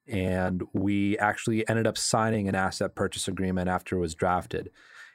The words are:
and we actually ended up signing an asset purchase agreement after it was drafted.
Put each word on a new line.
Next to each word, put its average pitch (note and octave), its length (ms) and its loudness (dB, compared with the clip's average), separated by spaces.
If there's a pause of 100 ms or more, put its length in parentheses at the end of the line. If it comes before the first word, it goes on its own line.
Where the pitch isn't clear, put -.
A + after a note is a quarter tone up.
and F#2 540 0 (100)
we G2+ 460 2
actually A2 500 0
ended A2 180 2
up G#2+ 120 0
signing A2 500 2
an F#2+ 60 0
asset F#2+ 400 -2
purchase - 340 -4
agreement F#2 400 0
after F2+ 280 -2
it F2+ 40 0
was E2 140 -2
drafted. - 560 -2 (440)